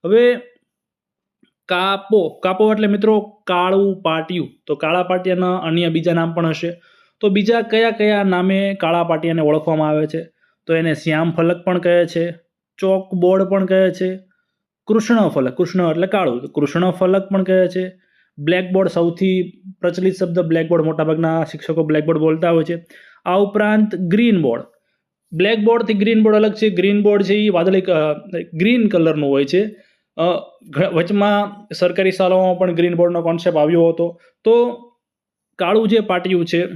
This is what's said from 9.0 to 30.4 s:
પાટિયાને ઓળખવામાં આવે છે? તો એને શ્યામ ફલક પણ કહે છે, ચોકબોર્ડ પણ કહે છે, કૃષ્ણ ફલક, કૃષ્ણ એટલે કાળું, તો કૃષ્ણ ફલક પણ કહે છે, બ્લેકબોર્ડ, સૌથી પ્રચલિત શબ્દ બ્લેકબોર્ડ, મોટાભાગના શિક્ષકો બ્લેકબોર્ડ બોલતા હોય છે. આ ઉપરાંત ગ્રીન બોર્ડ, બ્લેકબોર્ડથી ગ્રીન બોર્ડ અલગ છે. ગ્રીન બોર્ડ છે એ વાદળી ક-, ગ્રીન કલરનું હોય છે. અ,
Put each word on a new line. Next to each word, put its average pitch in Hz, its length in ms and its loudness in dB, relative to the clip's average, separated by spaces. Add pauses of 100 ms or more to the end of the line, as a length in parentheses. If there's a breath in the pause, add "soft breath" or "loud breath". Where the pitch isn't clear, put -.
પાટિયાને 165 380 -2
ઓળખવામાં 156 460 0
આવે 151 180 0
છે? 160 200 -8 (400)
તો 165 80 0
એને 160 200 0
શ્યામ 160 360 -2
ફલક 170 340 -2
પણ 180 140 0
કહે 175 280 2
છે, 170 240 -4 (480)
ચોકબોર્ડ 190 640 0
પણ 190 220 0
કહે 190 260 2
છે, 185 260 -6 (720)
કૃષ્ણ 220 420 2
ફલક, 127 280 -2
કૃષ્ણ 175 340 0
એટલે 170 160 -2
કાળું, 165 340 -2
તો 139 80 -12
કૃષ્ણ 170 420 -2
ફલક 190 380 0
પણ 190 140 -2
કહે 185 260 2
છે, 185 300 -8 (400)
બ્લેકબોર્ડ, 180 500 -2
સૌથી 180 720 -2 (180)
પ્રચલિત 185 340 -2
શબ્દ 175 260 -2
બ્લેકબોર્ડ, 160 440 0
મોટાભાગના 160 600 -2
શિક્ષકો 156 400 -6
બ્લેકબોર્ડ 156 340 0
બોલતા 160 320 0
હોય 165 140 2
છે. 170 220 -8 (380 loud breath)
આ 185 120 0
ઉપરાંત 208 600 2
ગ્રીન 190 460 2
બોર્ડ, 120 200 -2 (720)
બ્લેકબોર્ડથી 220 600 0
ગ્રીન 220 280 2
બોર્ડ 214 140 4
અલગ 214 180 2
છે. 220 160 0
ગ્રીન 196 320 0
બોર્ડ 208 200 4
છે 190 120 0
એ 214 140 2
વાદળી 185 320 2
ક-, 156 340 0 (400)
ગ્રીન 214 340 2
કલરનું 156 420 0
હોય 139 140 2
છે. 180 200 0 (520 soft breath)
અ, 160 60 -2 (480)